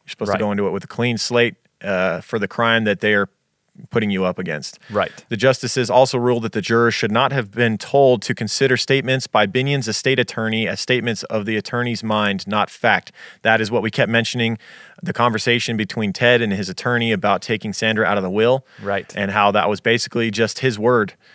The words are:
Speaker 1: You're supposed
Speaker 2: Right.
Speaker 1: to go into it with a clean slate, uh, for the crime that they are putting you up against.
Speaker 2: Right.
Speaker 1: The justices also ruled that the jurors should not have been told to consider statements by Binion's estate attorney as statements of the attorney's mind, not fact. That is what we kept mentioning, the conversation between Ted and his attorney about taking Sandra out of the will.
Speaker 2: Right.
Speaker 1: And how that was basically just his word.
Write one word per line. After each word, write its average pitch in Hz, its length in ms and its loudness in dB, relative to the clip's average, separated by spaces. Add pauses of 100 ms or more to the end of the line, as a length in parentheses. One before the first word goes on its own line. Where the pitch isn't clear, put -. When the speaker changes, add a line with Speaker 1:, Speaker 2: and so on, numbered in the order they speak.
Speaker 1:
You're - 80 -16
supposed 101 180 -6
Speaker 2:
Right. 95 80 0
Speaker 1:
to 107 60 -2
go 104 60 -2
into 101 160 -2
it - 40 -2
with 95 140 -6
a - 20 -18
clean 120 320 -2
slate, 120 380 0 (280)
uh, 92 380 -2
for - 160 -6
the 101 100 -4
crime 113 360 0
that 101 160 0
they 107 120 2
are 101 160 2 (600)
putting 110 220 0
you 95 140 0
up 90 140 -2
against. 82 400 -8 (120)
Speaker 2:
Right. 101 200 -2 (200)
Speaker 1:
The 117 80 -2
justices 127 500 0
also 127 300 4
ruled 120 240 2
that 110 100 -4
the 107 80 -2
jurors 117 320 2
should 107 180 -2
not 127 220 2
have 113 180 -2
been 110 280 0
told 131 440 4
to 127 120 -4
consider 127 420 0
statements 131 500 0
by 104 200 2
Binion's 131 420 0
estate 131 300 0
attorney 110 500 -2
as 95 120 -4
statements 117 440 -2
of 107 220 -4
the 110 100 -2
attorney's 120 480 -4
mind, 104 420 0
not 104 220 0
fact. - 420 0 (320)
That 113 180 4
is 107 100 -2
what 110 120 0
we 110 80 -2
kept 117 200 0
mentioning, 117 480 0 (440)
the - 120 -6
conversation 120 640 0
between 107 340 -2
Ted 120 300 4
and 104 100 0
his 95 160 -2
attorney 117 420 -2
about 98 320 0
taking 107 300 -4
Sandra 110 320 0
out 101 140 0
of 95 40 0
the 92 80 -2
will. 120 360 2 (160)
Speaker 2:
Right. 98 340 -6
Speaker 1:
And 98 140 -4
how 101 220 4
that 98 180 2
was 101 100 -4
basically 117 500 -2
just 107 280 -2
his 123 200 -2
word. 110 360 2 (200)